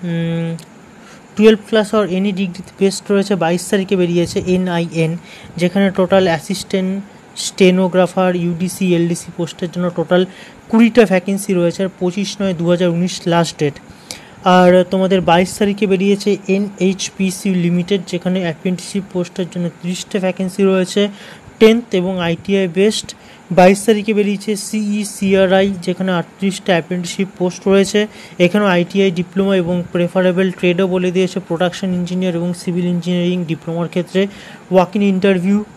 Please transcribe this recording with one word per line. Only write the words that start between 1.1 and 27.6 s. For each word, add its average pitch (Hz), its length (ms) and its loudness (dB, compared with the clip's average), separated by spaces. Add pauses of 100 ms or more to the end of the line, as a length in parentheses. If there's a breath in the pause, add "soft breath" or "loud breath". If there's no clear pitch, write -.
টুয়েলভ 214 340 6
ক্লাস 214 200 0 (100)
or 208 60 2 (140)
any 202 200 -2
degree 185 260 -6 (160)
বেসড 196 320 0
রয়েছে, 202 300 2
বাইশ 175 280 0
তারিখে 196 320 0
বেরিয়েছে 170 360 0 (160)
এনআইএন, 170 580 -2 (480 loud breath)
যেখানে 180 260 2 (120)
টোটাল 190 340 4
অ্যাসিস্ট্যান্ট 185 600 -4 (540)
স্টেনোগ্রাফার, 185 840 0 (140)
ইউডিসি, 175 420 -6 (100)
এলডিসি 170 400 -4
পোস্টের 170 380 -8
জন্য 180 120 -4 (120)
টোটাল 180 240 0 (480 loud breath)
কুড়িটা 226 320 4 (100)
ভ্যাকেন্সি 190 380 -2 (100)
রয়েছে, 170 240 0
আর 185 60 -4 (100)
পঁচিশ 185 300 -4 (100)
নয় 196 200 -2
দু 170 120 -2
হাজার 175 240 2
উনিশ 175 180 -2 (180)
লাস্ট 170 280 2
ডেট। 143 160 -2 (840 loud breath)
আর 180 120 8 (220)
তোমাদের 190 360 2
বাইশ 180 300 4
তারিখে 202 340 0
বেরিয়েছে 196 380 2 (260)
এনএইচপিসি 190 960 -2 (140)
লিমিটেড, 175 360 0 (120)
যেখানে 180 340 -2
অ্যাপ্রেন্টিসশিপ 185 680 -6
পোস্টের 180 400 -4
জন্য 175 140 -4 (120)
ত্রিশটা 180 460 -6
ভ্যাকেন্সি 185 460 -2
রয়েছে, 190 320 0 (580 loud breath)
টেন্থ 226 240 6 (160)
এবং 180 120 -2 (160)
আইটিআই 190 380 0 (120)
বেসড। 208 300 0 (500 loud breath)
বাইশ 190 280 8
তারিখে 214 320 2
বেরিয়েছে 202 340 -2 (140)
সিইসিআরআই, 196 1000 0 (180)
যেখানে 185 240 -4 (100)
আটত্রিশটা - 560 -4
অ্যাপ্রেন্টিসশিপ 180 520 -4 (100)
পোস্ট 180 220 -4 (120)